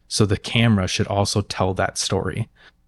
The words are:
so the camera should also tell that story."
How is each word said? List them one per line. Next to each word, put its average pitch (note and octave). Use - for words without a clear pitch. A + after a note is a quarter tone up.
so -
the G2
camera A2
should -
also G2+
tell F#2+
that F#2+
story." -